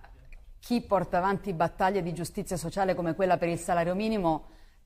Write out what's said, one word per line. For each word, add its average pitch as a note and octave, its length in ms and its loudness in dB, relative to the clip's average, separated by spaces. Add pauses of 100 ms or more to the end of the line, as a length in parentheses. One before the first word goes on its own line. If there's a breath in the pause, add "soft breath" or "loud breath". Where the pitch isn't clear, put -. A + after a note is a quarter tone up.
(580)
chi A#3+ 220 0
porta F#3 380 2
avanti F#3+ 340 0
battaglie F3+ 500 2
di E3+ 100 -2
giustizia F3 440 -6
sociale F3 400 0
come E3+ 180 0
quella F#3 220 2
per E3+ 120 0
il E3+ 120 -2
salario F3 340 0
minimo G3 540 0 (380 soft breath)